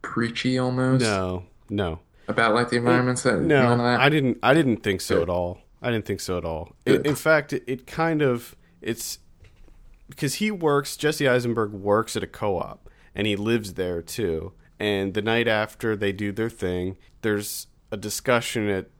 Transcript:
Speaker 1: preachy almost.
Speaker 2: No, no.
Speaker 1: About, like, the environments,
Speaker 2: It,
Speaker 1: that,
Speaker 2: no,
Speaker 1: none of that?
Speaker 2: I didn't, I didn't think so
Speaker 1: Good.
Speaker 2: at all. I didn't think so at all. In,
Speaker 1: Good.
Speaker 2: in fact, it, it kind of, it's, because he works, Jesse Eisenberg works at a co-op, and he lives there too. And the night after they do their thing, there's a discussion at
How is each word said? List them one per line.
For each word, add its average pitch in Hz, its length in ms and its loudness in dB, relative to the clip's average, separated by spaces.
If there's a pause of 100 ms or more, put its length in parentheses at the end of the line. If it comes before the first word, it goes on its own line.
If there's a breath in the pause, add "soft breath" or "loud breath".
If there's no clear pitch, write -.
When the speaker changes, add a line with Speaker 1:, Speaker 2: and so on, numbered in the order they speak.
Speaker 1:
preachy 117 560 -2
almost. 127 460 2
Speaker 2:
No, 92 400 0 (260)
no. 92 300 -2 (280 soft breath)
Speaker 1:
About, 113 280 2
like, 120 160 0
the 120 60 0
environments, 123 500 2
Speaker 2:
It, 120 60 4
Speaker 1:
that, 90 80 0
Speaker 2:
no, 151 200 4
Speaker 1:
none 120 180 4
of 120 60 0
that? 120 140 2
Speaker 2:
I 135 100 6
didn't, 139 320 0
I 131 140 6
didn't 135 220 4
think 98 240 -2
so 95 160 0
Speaker 1:
Good. 82 60 2
Speaker 2:
at 85 60 -4
all. 90 300 -4 (240)
I 123 80 0
didn't 110 140 -2
think 98 140 -4
so - 200 -4
at 87 60 -8
all. 82 380 -8
In, 131 140 4
Speaker 1:
Good. 143 100 0
Speaker 2:
in 147 80 2
fact, 151 380 2
it, - 140 -4
it 127 180 -8
kind 160 380 0
of, 123 320 0 (260 soft breath)
it's, - 380 -8 (920)
because 139 260 -4
he 214 140 0
works, 151 480 0
Jesse 147 300 0
Eisenberg 120 460 2
works 101 420 0
at 98 80 -2
a - 40 -10
co-op, - 640 -4 (240 soft breath)
and 104 140 -2
he 104 80 0
lives 107 400 -2
there 90 260 -2
too. 85 520 -4 (260 soft breath)
And 98 340 0
the 104 80 -2
night 113 260 2
after 110 480 0
they 101 160 -2
do 101 200 -4
their 113 180 -4
thing, 90 480 -4 (240 soft breath)
there's 104 460 -4 (240)
a 110 60 -8
discussion 110 720 -2
at 95 180 -2 (120)